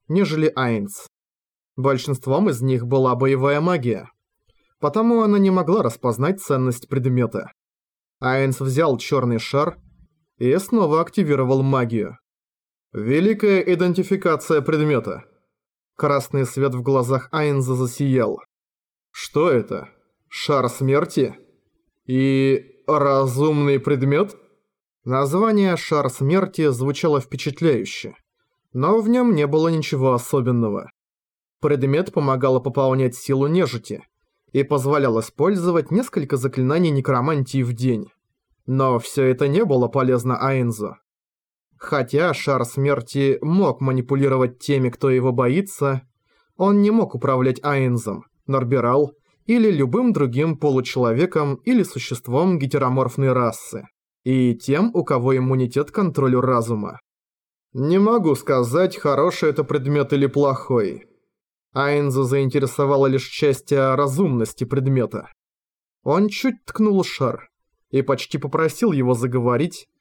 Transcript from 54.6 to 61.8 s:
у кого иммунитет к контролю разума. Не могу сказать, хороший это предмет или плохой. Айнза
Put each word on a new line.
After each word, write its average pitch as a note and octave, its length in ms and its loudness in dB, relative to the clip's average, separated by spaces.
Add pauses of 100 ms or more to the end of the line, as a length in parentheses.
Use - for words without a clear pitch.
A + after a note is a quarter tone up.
у E3+ 100 0
кого C3 320 0
иммунитет B2+ 540 0
к - 40 -12
контролю C3+ 460 2
разума. A#2 580 -2 (800)
Не D#3 200 2
могу G3 380 4
сказать, C3+ 600 0
хороший D3+ 540 0
это D3+ 120 -2
предмет C#3+ 520 -2
или C#3 120 2
плохой. C3 840 -2 (640)
Айнза C#3 500 0